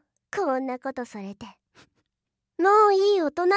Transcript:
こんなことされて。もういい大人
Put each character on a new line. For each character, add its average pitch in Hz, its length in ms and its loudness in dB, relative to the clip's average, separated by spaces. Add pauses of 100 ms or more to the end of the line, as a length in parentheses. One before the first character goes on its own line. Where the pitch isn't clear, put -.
(340)
こ 294 240 -2
ん 262 80 -6
な 254 120 -8
こ 269 160 -10
と 247 100 -10
さ 214 160 -14
れ 196 140 -12
て。 220 120 -18 (1120)
も 415 300 4
う 403 60 2
い 403 220 2
い 359 60 0
大 294 100 -2
人 349 240 -2